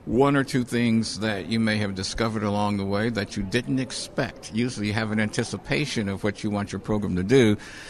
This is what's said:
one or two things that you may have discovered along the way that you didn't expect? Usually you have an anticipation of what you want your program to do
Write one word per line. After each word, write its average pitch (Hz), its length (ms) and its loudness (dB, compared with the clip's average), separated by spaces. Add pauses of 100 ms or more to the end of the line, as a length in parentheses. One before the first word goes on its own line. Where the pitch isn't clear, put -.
one 139 320 4
or 139 80 4
two 127 180 0
things 113 560 2
that 101 280 -2
you 113 120 0
may 110 180 2
have 101 180 -2
discovered 110 480 -2
along 101 340 2
the 98 80 -2
way 101 240 0
that 104 260 -4
you 104 80 -2
didn't 123 360 0
expect? - 720 -6
Usually 107 340 -2
you 104 60 0
have 110 180 -2
an 110 80 0
anticipation 117 880 -2
of 98 160 -4
what 104 200 -2
you 107 60 0
want 101 220 -2
your 98 80 -4
program 101 380 -2
to 90 60 2
do 110 340 6 (320)